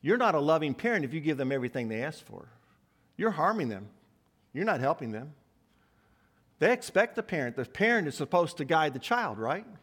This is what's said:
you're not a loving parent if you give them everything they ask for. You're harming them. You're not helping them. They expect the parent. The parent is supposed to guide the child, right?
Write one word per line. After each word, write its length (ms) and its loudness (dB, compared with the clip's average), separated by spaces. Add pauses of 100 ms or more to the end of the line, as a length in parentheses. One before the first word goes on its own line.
you're 160 2
not 200 4
a 40 4
loving 320 4
parent 320 0
if 80 -6
you 80 -4
give 160 0
them 140 -2
everything 380 -2
they 140 -4
ask 220 -10
for. 220 -18 (680)
You're 160 0
harming 360 0
them. 200 -8 (640)
You're 120 -4
not 140 0
helping 320 -2
them. 240 -10 (1300)
They 120 6
expect 440 0
the 80 -4
parent. 320 -4
The 80 -2
parent 420 2
is 80 -6
supposed 440 0
to 60 -2
guide 280 2
the 80 -8
child, 380 -2
right? 280 -4 (160)